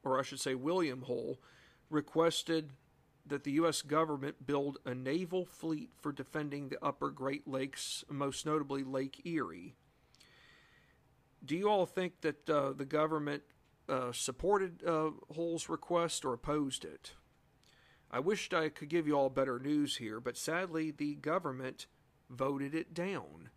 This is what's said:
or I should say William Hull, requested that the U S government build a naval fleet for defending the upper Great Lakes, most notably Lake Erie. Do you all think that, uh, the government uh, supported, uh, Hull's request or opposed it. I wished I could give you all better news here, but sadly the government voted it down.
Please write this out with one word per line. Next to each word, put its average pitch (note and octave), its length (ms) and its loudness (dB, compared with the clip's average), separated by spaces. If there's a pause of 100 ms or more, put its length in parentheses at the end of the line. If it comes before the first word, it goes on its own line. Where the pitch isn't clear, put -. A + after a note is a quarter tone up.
or C3 160 2
I C3+ 40 -2
should B2+ 160 -8
say C3 160 0
William C#3 480 0
Hull, B2 360 -4 (500)
requested D#3 800 2 (540)
that C#3+ 200 -4
the C#3+ 60 0
U E3 160 6
S D3+ 140 2
government D3 640 0
build C#3 380 2
a B2+ 100 -4
naval E3 520 0
fleet D#3 500 -4
for D3+ 160 -4
defending C#3+ 560 -4
the C#3 160 -6
upper D3 260 -2
Great C#3 380 -4
Lakes, C3+ 640 -4
most C#3 360 -2
notably C#3+ 380 0
Lake C3+ 420 -4
Erie. G2+ 500 -4 (1700)
Do C#3 100 0
you G3+ 140 2
all G3 160 6
think F3+ 360 -2
that, D#3 280 -2
uh, C#3 240 4
the C#3 120 -4
government D3+ 580 2 (460)
uh, B2+ 220 2
supported, F3+ 760 0
uh, D#3 260 2 (240)
Hull's E3+ 340 -2
request E3+ 560 0
or C3 80 2
opposed C#3 520 -2
it. - 280 -14 (1000)
I B2 80 0
wished F#3+ 340 0
I D#3+ 160 4
could D3 200 -10
give E3 180 2
you D3 100 6
all C#3 120 6
better C3 300 2
news D3 380 2
here, G#2+ 220 -6
but B2 180 -4
sadly D#3+ 540 -2
the D3 240 -4
government C#3+ 720 -2 (420)
voted C#3 460 -2
it D#3+ 180 -2
down. C3+ 640 -6